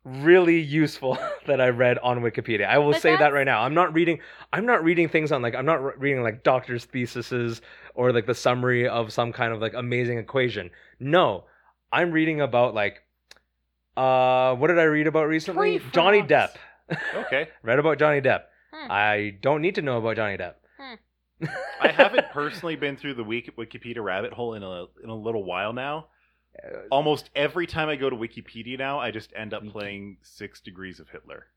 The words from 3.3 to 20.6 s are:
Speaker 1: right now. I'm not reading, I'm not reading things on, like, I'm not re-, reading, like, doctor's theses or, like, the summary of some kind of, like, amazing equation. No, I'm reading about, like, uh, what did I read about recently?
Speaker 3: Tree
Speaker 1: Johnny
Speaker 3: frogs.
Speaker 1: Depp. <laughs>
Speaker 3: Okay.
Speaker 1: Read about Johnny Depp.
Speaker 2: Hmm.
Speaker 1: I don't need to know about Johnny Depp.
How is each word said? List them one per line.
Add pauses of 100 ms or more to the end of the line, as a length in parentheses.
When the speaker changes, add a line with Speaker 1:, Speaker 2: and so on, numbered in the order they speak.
Speaker 1:
right
now.
I'm
not
reading, (320)
I'm
not
reading
things
on,
like,
I'm
not
re-,
reading,
like,
doctor's
theses (320)
or,
like,
the
summary
of
some
kind
of,
like,
amazing
equation. (280)
No, (460)
I'm
reading
about,
like, (920)
uh,
what
did
I
read
about
recently?
Speaker 3:
Tree
Speaker 1:
Johnny
Speaker 3:
frogs. (580)
Speaker 1:
Depp. (160)
<laughs>
Speaker 3:
Okay. (140)
Speaker 1:
Read
about
Johnny
Depp. (320)
Speaker 2:
Hmm.
Speaker 1:
I
don't
need
to
know
about
Johnny
Depp. (240)